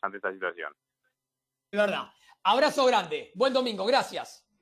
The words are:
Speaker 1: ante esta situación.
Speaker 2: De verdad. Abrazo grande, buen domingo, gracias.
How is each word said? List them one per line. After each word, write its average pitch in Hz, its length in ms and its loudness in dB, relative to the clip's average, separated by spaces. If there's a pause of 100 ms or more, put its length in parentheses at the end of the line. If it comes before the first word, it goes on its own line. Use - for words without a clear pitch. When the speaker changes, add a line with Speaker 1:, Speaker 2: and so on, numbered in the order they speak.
Speaker 1:
ante 98 140 -6
esta 95 160 -6
situación. 87 400 -8 (1000)
Speaker 2:
De 202 80 -4
verdad. 180 320 -2 (320)
Abrazo 262 420 4
grande, 180 500 0
buen 254 180 2
domingo, 233 340 0
gracias. 190 580 -2 (180)